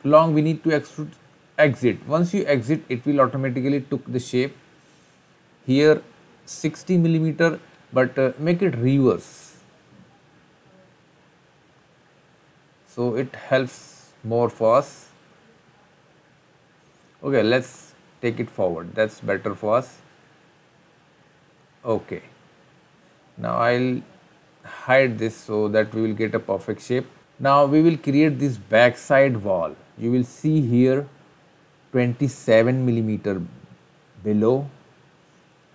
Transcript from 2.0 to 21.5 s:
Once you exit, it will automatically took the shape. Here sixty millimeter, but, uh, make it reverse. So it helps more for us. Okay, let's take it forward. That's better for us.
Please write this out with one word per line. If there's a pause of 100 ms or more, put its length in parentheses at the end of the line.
Once
you
exit,
it
will
automatically
took
the
shape. (1080)
Here (440)
sixty
millimeter, (320)
but,
uh,
make
it
reverse. (3250)
So
it
helps (120)
more
for
us. (2000)
Okay,
let's (280)
take
it
forward.
That's
better
for
us. (1900)